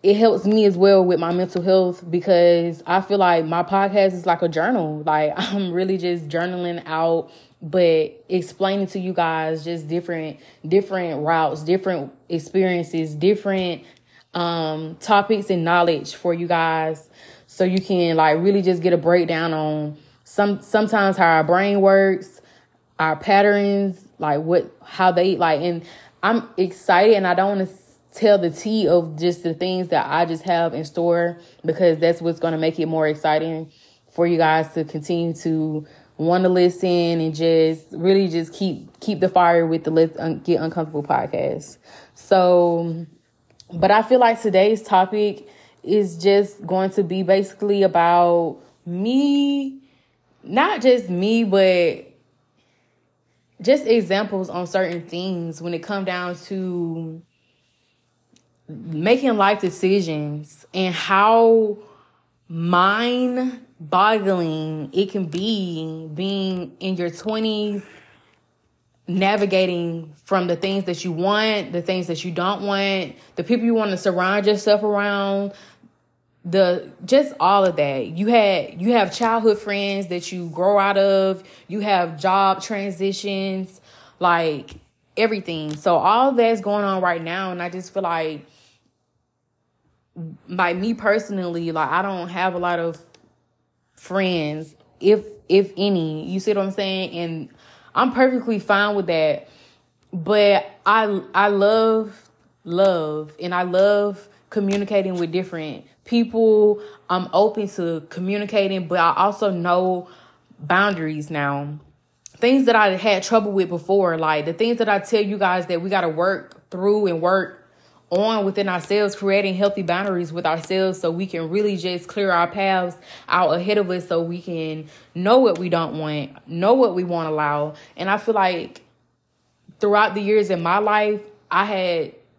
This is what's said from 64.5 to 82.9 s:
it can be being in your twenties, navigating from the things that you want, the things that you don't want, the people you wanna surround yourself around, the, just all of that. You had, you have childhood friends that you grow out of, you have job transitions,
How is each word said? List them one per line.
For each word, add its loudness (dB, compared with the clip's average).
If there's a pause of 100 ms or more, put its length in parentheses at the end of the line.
it 0
can -4
be -6
being -6
in -4
your -4
twenties, -4 (1200)
navigating 0 (100)
from -2
the 0
things -4
that -6
you -4
want, -2
the -4
things -4
that -6
you -8
don't -4
want, -4 (220)
the -6
people -2
you 2
wanna 0
surround 0
yourself 2
around, -2 (920)
the, 0 (160)
just 2
all 4
of 0
that. -2
You -4
had, 2
you 0
have 2
childhood 0
friends -4
that -8
you -10
grow 2
out 2
of, 2 (240)
you -6
have 0
job 2
transitions, -6 (380)